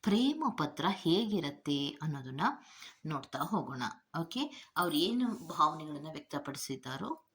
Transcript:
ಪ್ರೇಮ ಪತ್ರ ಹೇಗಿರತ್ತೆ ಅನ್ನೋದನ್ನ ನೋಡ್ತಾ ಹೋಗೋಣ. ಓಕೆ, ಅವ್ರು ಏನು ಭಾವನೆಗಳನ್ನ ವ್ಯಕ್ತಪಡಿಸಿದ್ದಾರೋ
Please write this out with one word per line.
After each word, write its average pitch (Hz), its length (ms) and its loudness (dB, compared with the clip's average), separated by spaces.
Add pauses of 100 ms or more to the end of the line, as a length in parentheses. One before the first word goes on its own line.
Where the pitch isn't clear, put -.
ಪ್ರೇಮ 254 420 4 (140)
ಪತ್ರ - 320 0
ಹೇಗಿರತ್ತೆ 156 1000 2 (120)
ಅನ್ನೋದನ್ನ 135 400 -4 (640)
ನೋಡ್ತಾ 147 340 -4
ಹೋಗೋಣ. 143 440 -2 (380)
ಓಕೆ, - 560 -6
ಅವ್ರು 175 200 2
ಏನು 214 500 2
ಭಾವನೆಗಳನ್ನ 156 640 0
ವ್ಯಕ್ತಪಡಿಸಿದ್ದಾರೋ 147 1200 -6